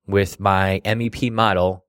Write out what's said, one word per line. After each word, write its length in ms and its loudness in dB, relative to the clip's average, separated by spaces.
with 340 0
my 440 2
M 180 -2
E 80 -2
P 200 -4
model, 580 0